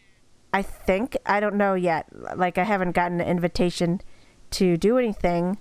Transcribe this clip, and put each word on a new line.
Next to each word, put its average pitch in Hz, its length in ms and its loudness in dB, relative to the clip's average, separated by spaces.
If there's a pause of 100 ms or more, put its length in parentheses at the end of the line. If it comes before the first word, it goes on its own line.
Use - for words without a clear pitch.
(520)
I 196 100 2
think, 196 540 -2 (100)
I 202 140 2
don't 208 160 0
know 202 180 4
yet, 175 320 0 (300)
like, 180 220 0
I 180 60 4
haven't 185 280 0
gotten 175 280 0
an - 60 -2
invitation 175 760 0 (520)
to 180 240 2
do 214 220 2
anything, 180 640 -2